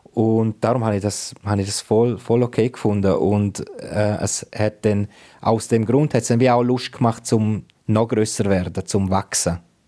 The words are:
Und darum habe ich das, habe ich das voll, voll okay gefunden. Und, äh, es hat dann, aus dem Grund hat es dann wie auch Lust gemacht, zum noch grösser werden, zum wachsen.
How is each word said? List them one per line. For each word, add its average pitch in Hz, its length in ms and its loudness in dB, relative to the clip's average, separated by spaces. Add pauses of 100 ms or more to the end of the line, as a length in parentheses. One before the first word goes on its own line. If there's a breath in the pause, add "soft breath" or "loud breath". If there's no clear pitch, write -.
(140 loud breath)
Und 110 500 2
darum 117 200 2
habe 107 140 0
ich 95 40 -4
das, - 320 -4 (120)
habe 104 160 0
ich 95 60 -4
das 104 140 -6
voll, 113 360 2
voll 117 260 0
okay 117 260 0
gefunden. 101 440 0
Und, 101 520 0 (140)
äh, 104 420 -2
es - 320 -6
hat 107 320 -2
dann, 101 220 0 (340 loud breath)
aus 110 260 0
dem 113 180 2
Grund 139 280 2
hat 117 100 0
es - 40 -8
dann 117 120 2
wie 127 100 4
auch 120 140 4
Lust 123 280 -2
gemacht, - 340 -2
zum 107 380 0 (240)
noch 110 200 2
grösser 110 420 0
werden, 90 360 -2
zum 98 240 -2
wachsen. 95 500 -2 (280)